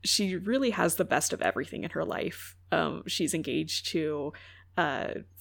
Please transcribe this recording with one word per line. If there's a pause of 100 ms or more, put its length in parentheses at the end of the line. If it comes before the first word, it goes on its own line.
she
really
has
the
best
of
everything
in
her
life. (160)
Um,
she's
engaged
to (460)
a (260)